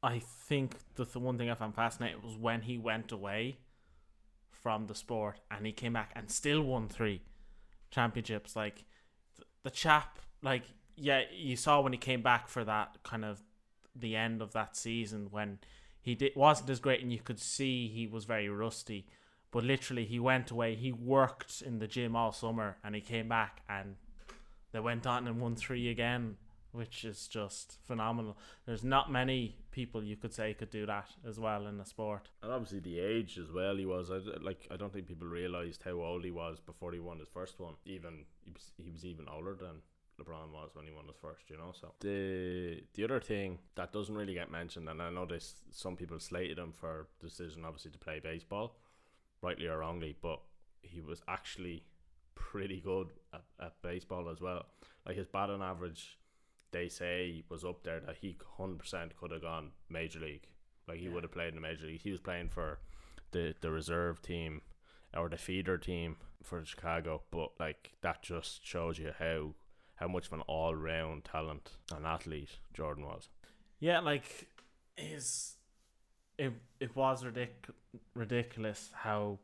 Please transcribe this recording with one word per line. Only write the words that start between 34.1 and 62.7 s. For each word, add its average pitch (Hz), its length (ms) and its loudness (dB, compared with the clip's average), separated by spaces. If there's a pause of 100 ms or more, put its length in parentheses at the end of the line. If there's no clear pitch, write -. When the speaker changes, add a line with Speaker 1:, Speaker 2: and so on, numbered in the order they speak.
Speaker 2:
I, 95 60 0 (240)
like, 92 320 -4
I 87 40 -6
don't 98 160 -4
think 95 140 -6
people 85 220 -6
realised 87 560 -2
how 87 180 -2
old 85 220 0
he 90 80 -2
was 82 260 -4
before 87 320 -10
he 87 80 -4
won 85 220 -8
his 76 80 -12
first - 320 -8
one. 82 140 -8 (100)
Even, 85 400 -10 (180)
he - 80 -16
was, - 220 -16 (100)
he 85 80 -10
was 82 140 -10
even 80 240 -8
older 82 260 -6
than 90 280 -10 (380)
LeBron 80 320 -10
was 76 220 -10
when 76 120 -14
he 78 60 -14
won 76 140 -14
his 73 160 -16
first, 76 260 -12
you 78 80 -14
know. 85 240 -10
So 73 200 -14
the, 92 840 0 (120)
the 101 100 0
other 120 160 4
thing 98 400 -2 (160)
that 90 160 -6
doesn't 104 240 -2
really 101 180 -2
get 87 160 -4
mentioned, 85 380 -6
and 80 120 -6
I 85 100 -2
know 90 160 -2
this, 82 280 -6 (160)
some - 240 -4
people 85 240 -6
slated 87 400 -2
him 82 140 -6
for 80 340 -6 (140)
decision, 82 440 -10
obviously, 80 280 -10
to 73 60 -18
play 78 200 -6
baseball. 82 560 -4 (720)
Rightly 87 220 0
or 80 120 0
wrongly, 80 420 -2
but 82 200 -2 (420)
he 85 180 -12
was 80 280 -8
actually 90 560 -6 (500)
pretty 98 460 -4
good 92 280 0 (240)
at, 82 100 -14 (180)
at - 220 -10
baseball 90 460 -4
as 82 120 -6
well. 90 260 -2 (400)
Like, 92 100 -2
his 95 120 -2
batting 98 340 0
average, 87 560 -6 (540)
they 87 160 0
say, 87 600 0
was 82 160 -8
up 87 200 -4
there 82 160 -2
that - 200 -8
he 95 160 -6 (200)
hundred 92 220 -4
percent 85 380 -6
could 87 140 -8
have 82 120 -4
gone 82 280 -4 (180)
major 82 320 -4
league. 76 260 -8 (420)
Like, 85 100 -6
he 87 80 -6
Speaker 1:
Yeah. 90 60 -4
Speaker 2:
would 85 100 -2
have 85 100 -6
played 85 180 -2
in 80 60 -8
the 80 40 -8
major 80 260 -4
league. 80 160 -8
He 104 80 -2
was 92 100 -2
playing 87 280 -2
for 78 300 -2 (540)